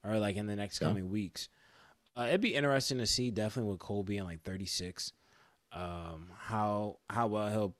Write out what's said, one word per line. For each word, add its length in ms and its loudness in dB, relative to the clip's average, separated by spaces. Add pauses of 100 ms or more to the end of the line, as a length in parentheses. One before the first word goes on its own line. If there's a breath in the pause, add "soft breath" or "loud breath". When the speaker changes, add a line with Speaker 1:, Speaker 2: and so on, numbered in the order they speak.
Speaker 1:
or, 140 2
like, 180 2
in 100 -2
the 80 0
next 240 -4
Speaker 2:
Yeah. 80 4
Speaker 1:
coming 220 2
weeks. 400 -4 (680 loud breath)
Uh, 140 0
it'd 100 4
be 160 2
interesting 440 4
to 60 2
see, 240 2
definitely 420 0
with 80 -4
Cole 240 -2
being, 200 -2
like, 200 -8
thirty-six, 680 -6 (640 soft breath)
um, 640 -8
how, 640 0 (100)
how 180 2
well 220 2
he'll 300 0